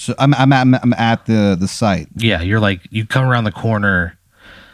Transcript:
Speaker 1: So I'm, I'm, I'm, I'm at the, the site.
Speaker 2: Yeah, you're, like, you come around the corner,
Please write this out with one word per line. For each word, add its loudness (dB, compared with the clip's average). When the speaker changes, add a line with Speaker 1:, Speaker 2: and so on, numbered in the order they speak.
Speaker 1:
So -6
I'm, 2
I'm, 2
I'm, 4
I'm 0
at -2
the, 2
the -2
site. -2
Speaker 2:
Yeah, 0
you're, -2
like, 0
you -6
come -2
around 0
the -2
corner, -2